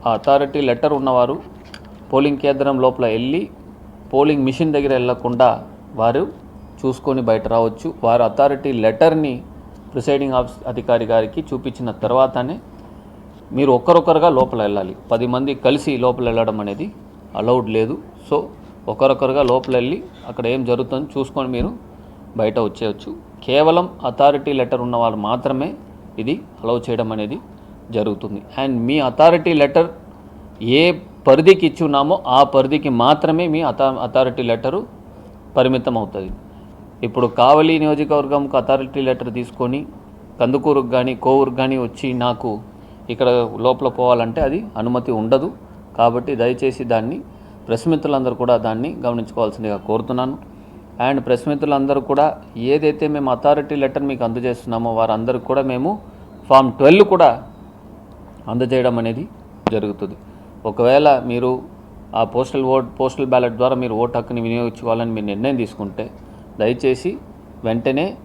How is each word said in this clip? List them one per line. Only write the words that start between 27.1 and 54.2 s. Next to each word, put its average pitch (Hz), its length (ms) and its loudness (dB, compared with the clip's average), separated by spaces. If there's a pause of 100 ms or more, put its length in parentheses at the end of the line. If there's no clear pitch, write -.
అనేది 110 280 -6 (520)
జరుగుతుంది. 104 500 -4 (220)
And 131 160 -2
మీ 131 200 0
అథారిటీ 156 540 4
లెటర్ 151 340 4 (720)
ఏ 143 300 4 (360)
పరిధికి 165 400 6
ఇచ్చి 160 180 -2
ఉన్నామో 143 420 0
ఆ 131 160 6
పరిధికి 139 460 2
మాత్రమే 151 580 2
మీ 160 140 -2
అథా-, 135 360 0
అథారిటీ 123 460 0
లెటరు 131 440 -2 (720)
పరిమితం 127 400 2
అవుతుంది. 98 340 -6 (720)
ఇప్పుడు 120 240 0
కావలి 151 520 4
నియోజకవర్గంకు 143 800 0
అథారిటీ 135 440 -2
లెటర్ 127 320 -2
తీసుకొని 123 520 -6 (540)
కందుకూరుకు 135 480 2
కానీ 127 280 0
కోవూరుకు 131 400 2
కానీ 131 220 -2
వచ్చి 127 360 -6
నాకు 120 460 -4 (500)
ఇక్కడ 120 480 2
లోపల 127 300 0
పోవాలంటే 120 540 0
అది 156 240 -2 (120)
అనుమతి 123 340 -2
ఉండదు. 127 400 0 (460)
కాబట్టి 120 380 2
దయచేసి 123 480 -2
దాన్ని 117 380 -2 (460)
ప్రెస్ 117 200 -2
మిత్రులందరూ 143 460 0
కూడా 120 240 2
దాన్ని 113 380 -4 (100)
గమనించుకోవాల్సిందిగా 110 720 -4
కోరుతున్నాను. 120 600 -4 (720)
And 139 120 0
ప్రెస్ 123 260 -2
మిత్రులందరూ 143 540 0
కూడా 143 400 0 (160)
ఏదైతే 147 500 0
మేము 143 240 -2
అథారిటీ 147 440 0
లెటర్ 139 280 -2
మీకు 131 200 -4